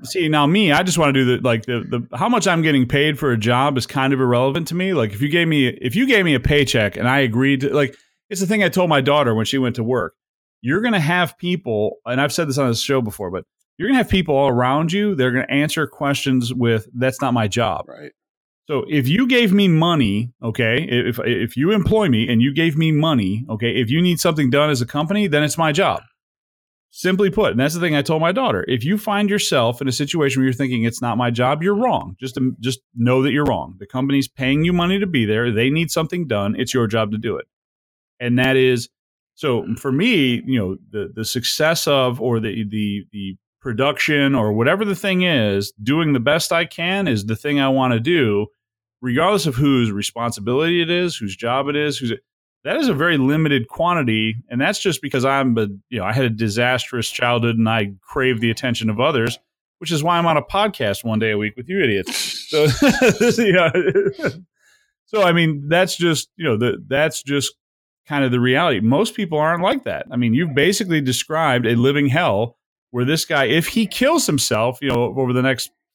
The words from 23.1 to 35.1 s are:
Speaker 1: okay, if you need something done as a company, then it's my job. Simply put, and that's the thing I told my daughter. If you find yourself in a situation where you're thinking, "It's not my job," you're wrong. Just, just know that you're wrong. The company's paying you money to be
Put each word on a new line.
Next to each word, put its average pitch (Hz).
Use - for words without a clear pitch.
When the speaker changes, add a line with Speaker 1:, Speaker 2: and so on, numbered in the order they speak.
Speaker 1:
okay, 110
if 117
you 160
need 175
something 156
done 147
as 123
a 120
company, 196
then 147
it's 147
my 160
job. 147
Simply 185
put, 151
and 113
that's 147
the 175
thing 165
I 143
told 160
my 170
daughter. 202
If 120
you 190
find 208
yourself 135
in 135
a 123
situation 139
where 131
you're 127
thinking, 123
"It's 117
not 117
my 123
job," 131
you're 202
wrong. 120
Just, 131
just 123
know 123
that 139
you're 147
wrong. 92
The 101
company's 139
paying 139
you 175
money 175
to 202
be 139